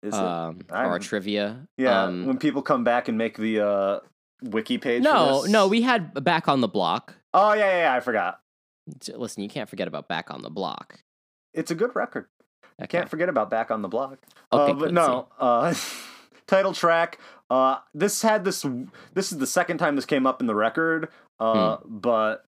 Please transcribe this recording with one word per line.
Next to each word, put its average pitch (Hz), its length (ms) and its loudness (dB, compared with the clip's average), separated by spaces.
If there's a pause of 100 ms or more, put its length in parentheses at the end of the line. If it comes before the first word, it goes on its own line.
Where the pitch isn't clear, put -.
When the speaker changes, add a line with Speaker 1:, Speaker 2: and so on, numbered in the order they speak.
Speaker 1:
Is 107 100 -4
it? 104 60 -2
Speaker 2:
Um, 85 400 -4 (100)
or 90 80 -10
Speaker 1:
I 107 60 -2
Speaker 2:
our 92 60 0 (100)
Speaker 1:
don't - 20 -
Speaker 2:
trivia? 104 640 -4 (120)
Speaker 1:
Yeah, 123 260 2
Speaker 2:
Um, 90 240 -4
Speaker 1:
when 131 100 -2
people 139 240 -2
come 131 220 0
back 120 240 0
and 113 100 -2
make 113 200 -2
the, 110 280 0
uh, 98 340 0 (440)
wiki 110 340 -4
page 123 260 0
for 294 60 4
Speaker 2:
No, 147 340 4
Speaker 1:
this. 185 80 0
Speaker 2:
no, 208 160 6
we 226 140 4
had 233 320 0 (100)
Back 165 240 2
on 139 140 4
the 113 60 2
Block. 92 480 -2 (180)
Speaker 1:
Oh, 208 200 6
yeah, 214 60 2 (100)
yeah, 185 140 2
yeah, 135 120 4
I 123 60 2
forgot. 101 380 -2 (600)
Speaker 2:
J-, - 160 -14
listen, 117 260 -10
you 104 80 -8
can't 110 200 -10
forget 95 180 -6
about 78 200 -10
Back 82 220 -6
on 67 140 -12
the 53 80 -12
Block. 80 480 -8 (560)
Speaker 1:
It's 160 160 -6
a 165 40 -2
good 226 200 -2
record. - 320 -6 (520)
Speaker 2:
Okay. - 180 -6
Speaker 1:
Can't - 120 -4
forget 170 200 -2
about 110 200 0
Back 113 220 -2
on 110 100 -2
the 98 60 -6
Block. 135 320 -6 (320)
Speaker 2:
Okay, 143 200 4
Speaker 1:
Uh, - 20 2
but 135 40 -2
Speaker 2:
Quincy. 160 160 -2
Speaker 1:
no, 135 340 2 (120)
uh, 123 340 4 (380)
<laughs> - 360 -20
title 190 260 4
track. 165 440 2 (320)
Uh, 131 280 2 (160)
this 190 280 -2
had 214 220 2
this, 185 220 -4 (480)
this 190 180 -4
is 170 60 -10
the 135 100 -2
second 175 300 0
time 151 180 0
this 131 100 -4
came 131 220 2
up 127 140 0
in 127 60 -2
the 107 80 0
record, 160 520 0 (320)
uh, 110 380 2
Speaker 2:
Hmm. 110 200 -14
Speaker 1:
but, 110 480 0 (140)